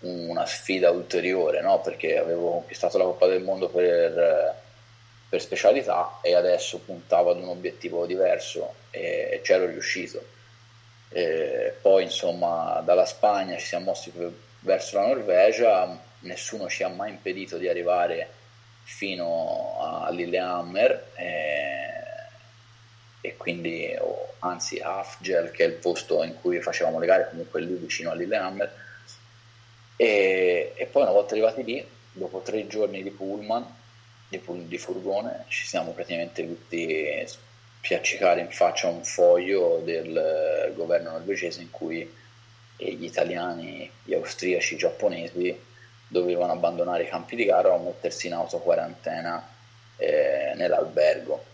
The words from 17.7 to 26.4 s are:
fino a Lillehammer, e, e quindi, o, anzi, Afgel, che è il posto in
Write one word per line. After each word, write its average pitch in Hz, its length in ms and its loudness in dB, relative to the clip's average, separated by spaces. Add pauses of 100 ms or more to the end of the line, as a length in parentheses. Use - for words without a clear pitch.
fino 85 960 -4
a 80 300 -4
Lillehammer, 90 1040 0
e, 73 880 -4 (1160)
e - 160 -10
quindi, 82 640 -6
o, - 400 -6
anzi, - 400 -6
Afgel, 90 720 -4
che - 140 2
è - 20 6
il 82 80 0
posto 85 500 0
in 82 160 -8